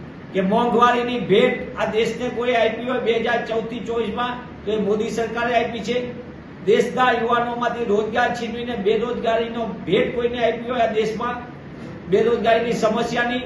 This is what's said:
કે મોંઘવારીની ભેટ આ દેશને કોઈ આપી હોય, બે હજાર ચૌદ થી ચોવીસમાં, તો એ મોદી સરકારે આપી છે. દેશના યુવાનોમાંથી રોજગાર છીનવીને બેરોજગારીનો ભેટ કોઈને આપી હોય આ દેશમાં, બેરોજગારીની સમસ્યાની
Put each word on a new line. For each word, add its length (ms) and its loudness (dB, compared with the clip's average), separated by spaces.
કે 80 0
મોંઘવારીની 800 4
ભેટ 580 2
આ 60 -2
દેશને 440 0
કોઈ 260 0
આપી 340 2
હોય, 120 0
બે 120 2
હજાર 340 0
ચૌદ 180 -2
થી 160 -8
ચોવીસમાં, 580 -2
તો 80 -2
એ 80 0
મોદી 300 0
સરકારે 540 0
આપી 160 -6
છે. 320 -2
દેશના 480 4
યુવાનોમાંથી 720 0
રોજગાર 500 0
છીનવીને 420 -6
બેરોજગારીનો 880 0
ભેટ 280 2
કોઈને 320 0
આપી 240 -2
હોય 100 0
આ 120 2
દેશમાં, 420 0
બેરોજગારીની 640 4
સમસ્યાની 720 0